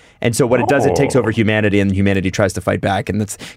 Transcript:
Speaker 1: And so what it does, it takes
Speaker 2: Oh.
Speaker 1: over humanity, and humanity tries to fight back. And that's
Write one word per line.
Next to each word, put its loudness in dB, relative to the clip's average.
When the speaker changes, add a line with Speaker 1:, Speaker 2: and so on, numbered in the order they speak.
Speaker 1:
And 0
so 2
what 2
it -2
does, 2
it 2
takes 0
Speaker 2:
Oh. 2
Speaker 1:
over 0
humanity, 2
and 2
humanity 0
tries 0
to -8
fight -2
back. -2
And -2
that's -6